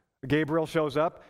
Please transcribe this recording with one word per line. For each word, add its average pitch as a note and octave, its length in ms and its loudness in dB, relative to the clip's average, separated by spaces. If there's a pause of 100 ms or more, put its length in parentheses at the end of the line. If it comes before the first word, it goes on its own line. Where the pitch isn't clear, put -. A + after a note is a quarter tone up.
(280)
Gabriel D#3 380 2
shows D3+ 320 -2
up, E3 340 -2